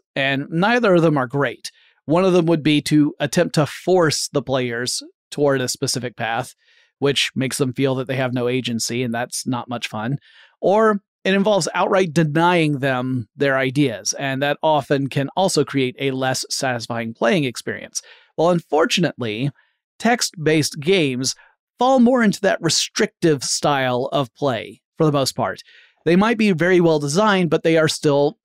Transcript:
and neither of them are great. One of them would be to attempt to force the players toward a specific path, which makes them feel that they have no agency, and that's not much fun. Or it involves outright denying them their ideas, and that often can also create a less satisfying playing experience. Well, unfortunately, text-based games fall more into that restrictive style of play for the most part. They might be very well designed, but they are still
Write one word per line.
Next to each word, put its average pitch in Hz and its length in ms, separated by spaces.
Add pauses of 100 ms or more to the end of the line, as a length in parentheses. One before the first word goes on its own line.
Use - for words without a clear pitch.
(160)
and 139 340
neither 208 440
of 170 80
them 156 160
are 127 100
great. 127 440 (340)
One 170 200
of 185 80
them 175 120
would 165 160
be 147 220
to 151 360
attempt 165 360
to 147 100
force 175 640
the 139 100
players 123 600 (300)
toward 139 300
a 123 60
specific 123 480
path, 117 380 (460)
which 131 360
makes 127 220
them 127 160
feel 135 220
that 131 120
they 131 100
have 127 160
no 123 140
agency, 120 540
and 120 120
that's 120 340
not 123 220
much 120 180
fun. 117 300 (440)
Or 214 380 (240)
it 190 100
involves 196 400
outright 185 400
denying 160 640
them 127 560
their 139 220
ideas, 131 640
and 135 240
that 147 180
often 143 460
can 135 280
also 165 300
create 131 320
a 139 140
less 131 400
satisfying 117 640
playing 208 300
experience. - 560 (360)
Well, 165 140
unfortunately, 143 1000 (480)
text-based 160 800
games 135 560 (440)
fall 262 200
more 240 220
into 208 200
that 180 200
restrictive 165 840
style 131 680
of 143 240
play 110 460 (160)
for 160 80
the 151 60
most 139 240
part. 95 260 (440)
They 170 100
might 214 220
be 214 160
very 175 260
well 165 180
designed, 175 520
but 160 140
they 165 140
are 156 120
still 143 560